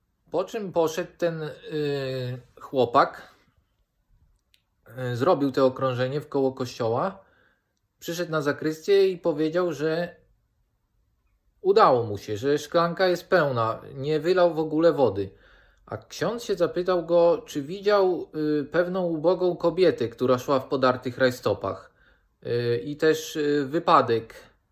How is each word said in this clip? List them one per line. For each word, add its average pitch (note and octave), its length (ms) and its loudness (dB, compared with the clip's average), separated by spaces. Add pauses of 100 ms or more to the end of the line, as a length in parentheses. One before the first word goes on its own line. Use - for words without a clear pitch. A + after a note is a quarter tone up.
(320)
Po F3 120 0
czym G3+ 280 -8
poszedł E3+ 460 -2
ten, E3 240 -4 (300)
yy, C3 680 -4 (200)
chłopak, - 760 0 (1600)
yy, B2 180 -6
zrobił C#3 360 0
to C3+ 140 2
okrążenie C3 560 -2
w C#3+ 80 -14
koło C3+ 220 0
kościoła, B2+ 760 -4 (760)
przyszedł E3+ 320 -8
na D#3 100 -2
zakrystię D#3 640 0
i F#3 100 -2
powiedział, E3 560 -2
że D#3+ 420 -4 (1500)
udało F3+ 420 6
mu G#2 140 -6
się, G#2 200 -8
że C#3+ 200 0
szklanka E3+ 500 0
jest F3 220 -2
pełna, B2 520 0 (120)
nie C#3+ 260 -2
wylał F3 340 4
w D3+ 60 -4
ogóle D#3 340 2
wody. G2+ 360 0 (560)
A - 120 -10
ksiądz A3 460 -8
się G3 120 -4
zapytał F3 500 -2
go, E3+ 400 4
czy D3 160 -8
widział, F#3+ 720 0
yy, D3+ 380 -2
pewną F3+ 320 0
ubogą F3 520 0
kobietę, E3 540 2
która B2+ 280 0
szła C3 220 0
w - 80 -10
podartych B2+ 500 0
rajstopach. A2+ 760 -2 (480)
Yy, A#2+ 360 -2
i D3 200 -10
też, D#3 380 0
yy, D3 300 0
wypadek C3 680 2 (380)